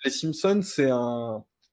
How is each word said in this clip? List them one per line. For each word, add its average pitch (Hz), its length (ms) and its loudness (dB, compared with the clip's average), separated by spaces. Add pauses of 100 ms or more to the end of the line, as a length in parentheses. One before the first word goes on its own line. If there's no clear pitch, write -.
les 131 80 2
Simpsons, 190 500 0
c'est 147 260 2
un, 120 540 -2 (300)